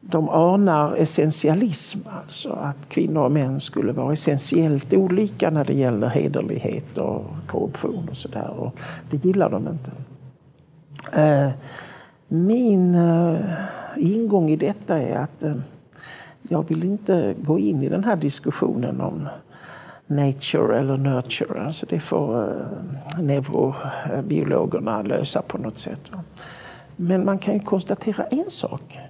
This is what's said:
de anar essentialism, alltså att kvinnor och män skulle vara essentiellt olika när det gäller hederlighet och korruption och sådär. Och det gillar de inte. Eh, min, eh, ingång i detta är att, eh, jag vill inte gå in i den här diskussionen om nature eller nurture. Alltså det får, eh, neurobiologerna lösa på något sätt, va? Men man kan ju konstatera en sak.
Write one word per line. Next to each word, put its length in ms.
de 280
anar 640
essentialism, 1040
alltså 280
att 400
kvinnor 340
och 80
män 280
skulle 320
vara 220
essentiellt 800
olika 560
när 160
det 80
gäller 340
hederlighet 920
och 280
korruption 600
och 80
sådär. 400
Och 220
det 160
gillar 240
de 180
inte. 240
Eh, 300
min, 680
eh, 420
ingång 520
i 60
detta 440
är 160
att, 280
eh, 120
jag 280
vill 140
inte 580
gå 180
in 240
i 60
den 140
här 120
diskussionen 840
om 260
nature 720
eller 180
nurture. 680
Alltså 240
det 100
får, 440
eh, 760
neurobiologerna 1800
lösa 400
på 160
något 200
sätt, 240
va? 120
Men 300
man 140
kan 140
ju 60
konstatera 680
en 240
sak. 500